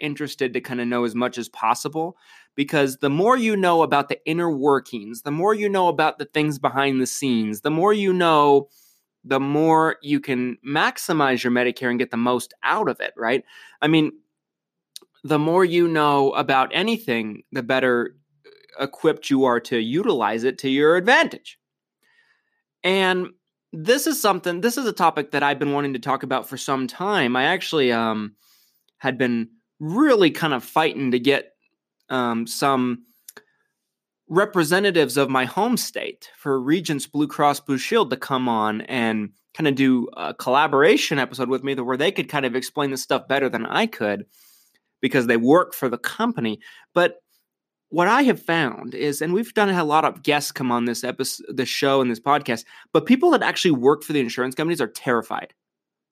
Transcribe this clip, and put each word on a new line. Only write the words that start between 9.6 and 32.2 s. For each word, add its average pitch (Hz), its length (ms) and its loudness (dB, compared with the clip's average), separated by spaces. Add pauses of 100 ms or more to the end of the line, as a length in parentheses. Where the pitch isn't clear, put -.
you 143 160 -2
can 123 380 -4 (100)
maximize 151 800 -2
your 123 80 0
Medicare 123 380 0
and 123 100 0
get 123 100 -4
the 120 60 -8
most 120 360 -2 (120)
out 175 240 0
of 123 100 -4
it, - 180 -6
right? 117 280 -2 (360)
I 147 60 0
mean, 156 240 2 (1120)
the 147 160 2
more 165 260 4
you 170 220 4
know 147 460 2
about 135 420 0
anything, 139 800 -2
the 135 100 -6
better 123 540 0 (600)
equipped 143 500 -2
you 135 160 2
are 120 160 2
to 120 180 -4
utilize 113 640 -2
it 127 120 -2
to 135 140 -4
your 147 260 4
advantage. 247 600 0 (1200)
And 185 460 0 (460)
this 214 320 0
is 311 120 0
something, 180 440 0
this 240 160 0
is 269 80 -4
a 208 60 0
topic 156 400 0
that 143 100 0
I've 143 160 2
been 143 140 -2
wanting 143 200 -2
to 131 60 -6
talk 131 240 -4
about 131 260 -4
for 135 80 -12
some 131 300 -4
time. 151 500 -2
I 127 80 2
actually, 160 480 0
um, 107 440 -2 (600)
had 127 220 -4
been 117 320 -2 (300)
really 202 500 4
kind 156 240 -2
of 117 100 -4
fighting 139 460 -2
to 123 80 2
get, 135 340 0 (560)
um, 117 380 -2